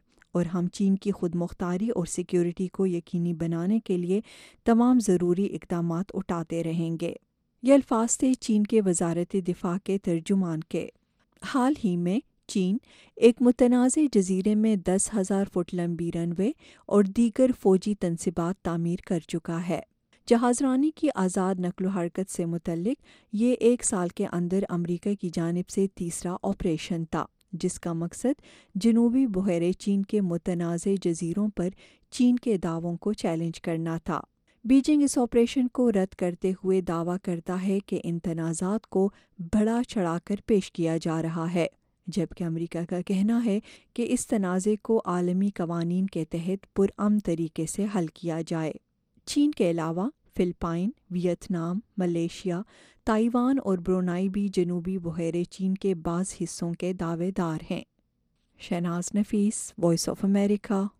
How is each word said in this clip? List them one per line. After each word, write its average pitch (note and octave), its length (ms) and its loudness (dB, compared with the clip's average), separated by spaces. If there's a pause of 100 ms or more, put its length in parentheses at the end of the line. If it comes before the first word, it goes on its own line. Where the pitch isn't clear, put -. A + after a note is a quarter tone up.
(320)
اور F3 140 0
ہم F3 220 0
چین F#3+ 280 2
کی G3 160 -2
خود F3 240 -4
مختاری F3 540 -2
اور - 160 -2
سیکیورٹی F3 600 -2
کو F#3+ 200 0
یقینی F3 460 -2
بنانے E3+ 460 0
کے F#3+ 180 -2
لیے F3+ 240 0 (420)
تمام A#3+ 360 6
ضروری F3+ 460 2 (100)
اقدامات E3+ 580 -4
اٹھاتے E3+ 500 -4
رہیں E3 380 -2
گے۔ E3+ 120 -4 (500)
یہ B3+ 100 6
الفاظ A#3 440 4
تھے C4 160 2
چین G#3+ 300 2
کے A3 180 2
وزارت F3 540 0 (120)
دفاع F3+ 360 -2
کے F#3+ 140 0
ترجمان E3+ 640 0
کے۔ - 280 -6 (540)
حال C4 320 2 (100)
ہی F3+ 140 0
میں F3 220 0 (280)
چین F#3+ 300 0 (380)
ایک A#3 260 8
متنازع B3 600 4 (100)
جزیرے F#3+ 440 2
میں G#3+ 200 4
دس F#3 420 0
ہزار G3 360 0
فٹ F3 200 -2
لمبی E3+ 420 -2
رن E3+ 220 -2
وے G3+ 140 0 (340)
اور G3+ 180 4
دیگر A#3 480 2 (100)
فوجی G3 340 4
تنصیبات F3 680 -4
تعمیر E3+ 420 -2
کر F3 140 -2
چکا F3 500 -6
ہے۔ E3+ 100 -2 (480)
جہاز A#3+ 340 4
رانی C4+ 340 2
کی D#4 200 0
آزاد F#3+ 440 0
نقل F3+ 260 -4
و F#3 40 0
حرکت F#3 420 -4
سے F3 140 -4
متعلق E3+ 600 -4 (280)
یہ A#3 260 2
ایک A#3+ 260 4
سال F3+ 240 -2
کے G3 220 -4
اندر F3 380 0
امریکہ F3 460 -2
کی F#3+ 180 -6
جانب F3 360 -2
سے G3 160 0 (100)
تیسرا F3 480 -6
آپریشن E3+ 600 -2
تھا، D#3+ 200 -4 (260)
جس F3+ 280 -4
کا E3+ 140 -6
مقصد E3+ 480 -2 (340)
جنوبی A#3 520 4
بحیرہ F#3 440 2
چین G3 320 0
کے G#3 180 0
متنازع E3+ 680 -2 (120)
جزیروں F3 540 0
پر F3+ 140 -2 (400)
چین B3 260 4
کے A#3 220 0
دعووں E3 400 -4
کو G3+ 160 -2
چیلنج E3 480 -2
کرنا E3 420 -2
تھا۔ E3 180 -4 (420)
بیجنگ C#4 400 4
اس C#4 140 0
آپریشن A#3+ 500 2
کو B3 240 2
رد F#3+ 240 0
کرتے F3+ 360 -2 (120)
ہوئے F#3+ 180 2
دعویٰ F3 420 -2
کرتا F3+ 340 -4 (100)
ہے G3 180 0
کہ - 180 -4
ان E3+ 160 -2
تنازعات E3 680 -4
کو F#3+ 220 2 (440)
بڑھا A3 340 2
چڑھا E3+ 380 -2
کر G3+ 100 -4 (100)
پیش G3 260 2
کیا E3 300 -2
جا D#3+ 200 -2
رہا E3 320 -4
ہے، E3+ 140 0 (400)
جبکہ E3+ 360 -4
امریکہ E3 460 -6
کا F3+ 120 -4
کہنا G#3 440 0
ہے G#3 140 0 (340)
کہ A#3+ 160 -2
اس B3 180 -2
تنازع F#3+ 540 0
کو A3+ 240 0
عالمی F3+ 500 0
قوانین E3+ 500 -2
کے E3+ 200 -4
تحت E3+ 500 -6
پرامن G#3 440 2
طریقے E3 460 -2
سے G3 200 -4 (100)
حل F3+ 180 0
کیا E3 340 -6
جائے۔ D#3+ 240 -4 (540)
چین D4 260 2
کے F#3 200 2
علاوہ E3+ 380 -2 (300)
فلپائن، F3 500 -2 (220)
ویتنام، F3 680 -2 (180)
ملیشیا، E3+ 640 -2 (440)
تائیوان A#3+ 580 2
اور F#3+ 140 0
برونائی F3+ 520 0
بھی G3+ 240 -2
جنوبی F3 440 -2
بحیرے E3 460 -4
چین F#3+ 300 -4
کے F#3+ 220 -2
بعض E3+ 460 -4
حصوں E3+ 320 -6
کے F3+ 200 -4
دعوے E3+ 380 -4
دار E3 280 -2 (120)
ہیں۔ - 120 -8 (760)
شہناز F3 440 -4 (120)
نفیس، G#3 600 0
Voice E3+ 320 2
آف - 160 -2
America، G3+ 600 2 (140)